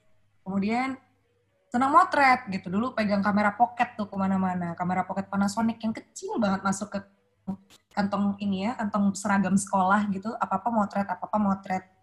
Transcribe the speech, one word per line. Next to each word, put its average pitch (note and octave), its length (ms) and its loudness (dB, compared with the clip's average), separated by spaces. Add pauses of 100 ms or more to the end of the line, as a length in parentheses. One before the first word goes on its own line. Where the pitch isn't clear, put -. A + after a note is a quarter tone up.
(400)
Kemudian A3+ 560 -2 (720)
senang C4+ 240 0
motret D4 560 4
gitu. F#3 240 -6
Dulu A#3 240 -2
pegang G#3 240 0
kamera G#3 400 2
pocket - 400 0
tuh G#3 80 -6
kemana-mana. F#3+ 720 -2
Kamera F3+ 240 -2
pocket - 240 -6
Panasonic G#3 560 -2
yang A3 80 -2
kecil F#4+ 480 -8
banget F#3+ 240 0
masuk G3 320 -4
ke G3 40 -6 (920)
kantong G3+ 480 0
ini G3+ 320 -2
ya, - 80 -8
kantong G#3 400 0
seragam G3 400 2
sekolah G3 560 2
gitu. F#3+ 240 -6
Apa-apa G3 320 -2
motret, G3+ 400 0
apa-apa - 240 -6
motret. G3 480 0 (180)